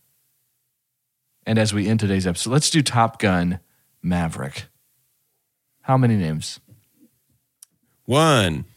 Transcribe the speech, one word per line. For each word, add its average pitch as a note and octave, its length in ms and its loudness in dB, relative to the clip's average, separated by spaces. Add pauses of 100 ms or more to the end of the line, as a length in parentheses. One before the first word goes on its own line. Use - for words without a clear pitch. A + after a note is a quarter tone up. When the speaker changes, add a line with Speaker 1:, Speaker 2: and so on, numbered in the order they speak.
(1500)
Speaker 1:
And A2 120 0
as G#2+ 160 0
we G2+ 140 0
end A2 120 2
today's G2 280 0
episode, F2+ 240 -4
let's D3+ 180 2
do D#3 140 2
Top A#2 360 0
Gun F2+ 400 0 (440)
Maverick. E2 640 -4 (1160)
How C3 160 0
many A#2+ 180 2
names? D#2+ 440 -4 (1500)
Speaker 2:
One. A#2 600 2 (120)